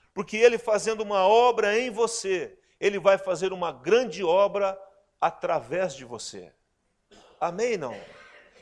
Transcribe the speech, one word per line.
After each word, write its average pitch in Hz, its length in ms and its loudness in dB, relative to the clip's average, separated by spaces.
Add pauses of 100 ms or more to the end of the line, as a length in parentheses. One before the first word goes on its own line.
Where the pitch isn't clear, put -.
(140)
Porque 202 220 -8
ele 233 220 6
fazendo 214 440 -2
uma 202 240 2
obra 220 520 4
em 254 120 -2
você, 196 680 -4 (200)
ele 202 200 0
vai 196 200 4
fazer 190 340 -4
uma 175 200 -6
grande 190 520 0
obra 196 560 0 (400)
através 165 760 -4
de 135 100 -16
você. 104 480 -16 (880)
Amém, 202 360 -2
não? 127 180 -8 (680)